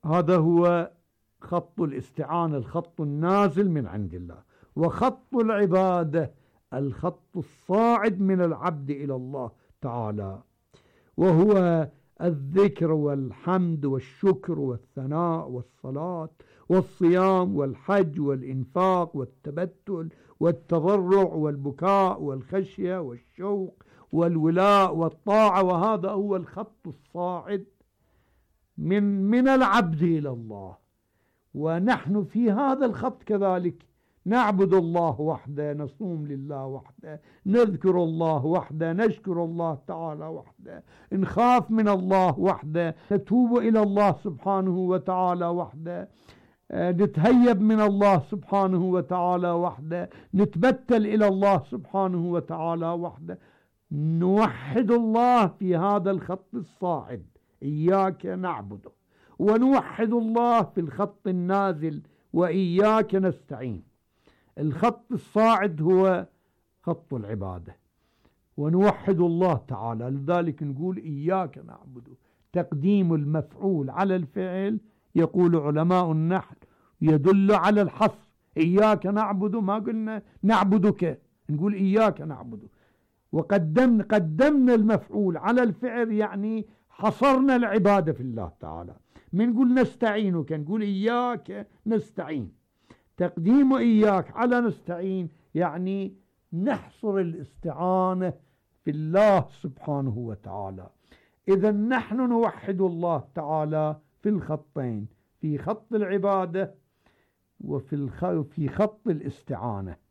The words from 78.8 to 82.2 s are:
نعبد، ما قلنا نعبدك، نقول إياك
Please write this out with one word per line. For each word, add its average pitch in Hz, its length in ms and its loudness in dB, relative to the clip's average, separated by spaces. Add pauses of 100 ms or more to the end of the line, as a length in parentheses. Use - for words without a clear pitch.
نعبد، 202 500 -2
ما 202 180 -2
قلنا 220 480 -6 (200)
نعبدك، 196 800 2 (300)
نقول 175 240 -2
إياك 196 460 2